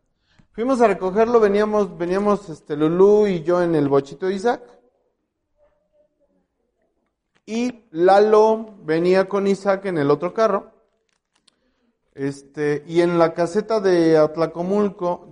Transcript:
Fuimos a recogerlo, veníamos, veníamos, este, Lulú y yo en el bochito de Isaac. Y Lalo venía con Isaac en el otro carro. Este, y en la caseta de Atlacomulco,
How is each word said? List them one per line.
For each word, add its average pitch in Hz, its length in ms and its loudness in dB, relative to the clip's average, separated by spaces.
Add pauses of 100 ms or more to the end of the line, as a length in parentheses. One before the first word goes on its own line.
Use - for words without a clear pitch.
(540)
Fuimos 240 280 -2
a 233 60 4
recogerlo, 208 520 0
veníamos, 208 560 0
veníamos, 190 540 -4
este, 156 260 -12
Lulú 185 520 4
y 175 160 -4
yo 175 180 0
en 170 140 0
el 143 140 0
bochito 139 360 -2
de 190 80 -4
Isaac. 220 300 -4 (2750)
Y 240 440 -8
Lalo 214 960 2
venía 175 440 0
con 196 200 -2
Isaac 196 380 -2
en 185 120 -4
el 143 140 0
otro 170 240 -2
carro. 220 360 -2 (1400)
Este, 143 720 -6
y 170 160 -2
en 175 160 0
la 165 160 2
caseta 208 460 -2
de 170 400 2
Atlacomulco, 175 1120 -4